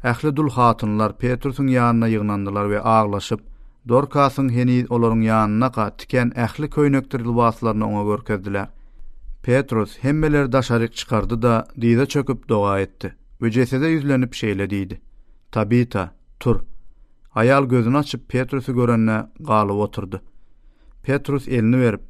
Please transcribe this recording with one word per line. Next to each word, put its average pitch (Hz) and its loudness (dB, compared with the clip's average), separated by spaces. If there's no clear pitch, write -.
Ähli 135 0
dul 151 0
hatynlar 113 0
Petrusyň 131 -2
ýanyna 120 2
ýygnandylar 101 -2
we 101 0
aglaşyp, 110 0
Dorkasyň 135 2
heni 123 2
olaryň 117 2
ýanyna 110 2
ka 107 -2
tiken 123 0
ähli 147 -4
köýnekdir 139 0
libaslaryny 113 0
oňa 104 -2
görkezdiler. 101 -4
Petrus 120 0
hemmeleri 147 2
daşaryk 120 2
çykardy 110 -2
da, 117 2
dize 117 4
çöküp 131 -4
doga 101 2
etdi. - -8
We 113 0
jesede 127 0
ýüzlenip 139 0
şeýle 98 -2
diýdi: 98 -6
"Tabita, 110 0
tur." 120 2
Aýal 131 2
gözüni 123 2
açyp 143 -6
Petrusy 131 -4
görenne 113 2
galyp 104 0
oturdy. 98 -8
Petrus 139 -2
elini 120 2
berip 117 2